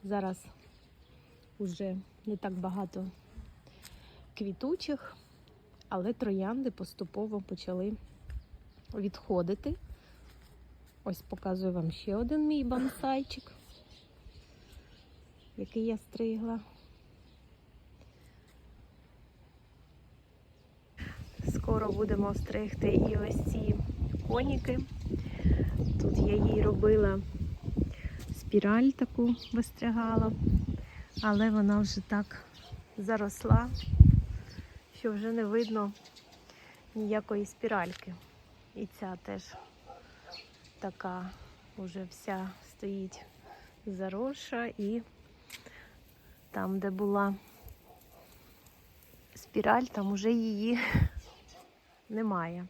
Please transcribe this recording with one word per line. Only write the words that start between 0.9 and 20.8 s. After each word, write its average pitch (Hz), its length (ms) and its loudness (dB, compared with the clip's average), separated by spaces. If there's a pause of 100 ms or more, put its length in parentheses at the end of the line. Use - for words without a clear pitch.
уже 190 380 -4 (300)
не 208 100 -4
так 190 160 -6
багато 185 540 -6 (1300)
квітучих, 262 760 -4 (720)
але 190 240 -2
троянди 220 580 -2
поступово 208 720 -6
почали 185 520 -4 (1000)
відходити. 196 800 -2 (1300)
Ось 190 180 -4
показую 185 500 -2
вам 165 200 0
ще - 240 -4
один 285 300 0
мій 294 180 0
бонсайчик, 262 880 -2 (2000)
який 220 280 -4
я 226 120 0
стригла. 226 640 -4 (4000)